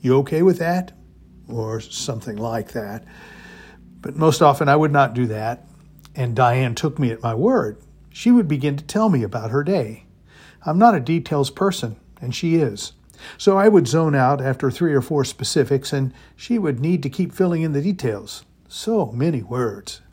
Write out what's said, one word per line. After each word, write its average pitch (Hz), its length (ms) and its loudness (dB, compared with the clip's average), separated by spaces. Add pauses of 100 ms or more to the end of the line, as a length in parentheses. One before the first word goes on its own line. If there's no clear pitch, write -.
You 127 200 2
okay 156 200 -2
with 180 180 4
that?" 175 340 -4 (540)
Or 113 340 -6
something 110 580 -10
like 113 340 -6
that. 107 320 -10 (960)
But - 160 -12
most 156 240 4
often 147 300 4
I 143 60 6
would 151 160 2
not 139 200 2
do 120 140 -2
that, 110 400 -6 (480)
and 120 200 -4
Diane 123 400 2
took 143 240 -4
me 131 120 0
at 110 120 -8
my 117 120 -2
word. 156 420 0 (320)
She - 220 -2
would 233 180 4
begin 143 300 -2
to 147 60 -12
tell 220 260 0
me 135 120 2
about 110 280 -6
her 143 140 -2
day. 135 400 -4 (600)
I'm 156 140 0
not 226 160 8
a 151 60 0
details 143 500 -2
person, 185 460 -4 (260)
and 127 120 -8
she 165 200 -2
is. 127 380 -2 (440)
So 196 220 4
I 202 100 6
would 185 180 6
zone 156 280 2
out 139 260 4
after 131 300 0
three 165 240 -2
or 135 80 4
four 143 220 0
specifics, 135 680 -2
and 135 220 -2 (220)
she - 220 -4
would 147 220 -2
need 165 220 0
to 139 80 -4
keep 175 240 -4
filling 175 260 0
in 160 120 -2
the 143 100 -2
details. 143 640 -4 (240)
So 214 440 -2
many 131 300 -2
words. 107 600 -6 (100)